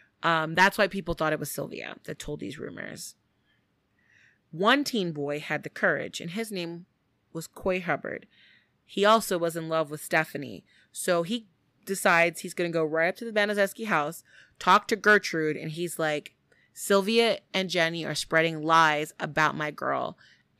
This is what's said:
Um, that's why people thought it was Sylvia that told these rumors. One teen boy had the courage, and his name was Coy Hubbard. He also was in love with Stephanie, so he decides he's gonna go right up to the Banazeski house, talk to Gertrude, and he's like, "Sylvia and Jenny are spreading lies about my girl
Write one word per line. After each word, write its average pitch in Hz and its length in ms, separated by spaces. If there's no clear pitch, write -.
Um, 160 320
that's 277 240
why 208 80
people 175 280
thought 156 180
it 151 80
was 147 100
Sylvia - 540
that 160 160
told 147 180
these 143 200
rumors. - 580
One 226 340
teen 180 280
boy 147 280
had 151 220
the - 80
courage, - 500
and 170 120
his 220 200
name 175 320
was 165 140
Coy 185 340
Hubbard. - 460
He - 180
also 208 360
was 165 180
in 160 140
love 160 200
with 151 140
Stephanie, 143 580
so 170 300
he 220 240
decides 175 540
he's - 120
gonna 175 160
go 165 160
right 160 240
up 190 80
to 240 80
the 226 80
Banazeski 208 540
house, 160 360
talk 196 300
to 226 80
Gertrude, 175 600
and 160 140
he's 165 280
like, 151 360
"Sylvia 208 640
and 190 160
Jenny 165 340
are 151 100
spreading 160 480
lies 156 560
about 151 380
my 151 140
girl - 480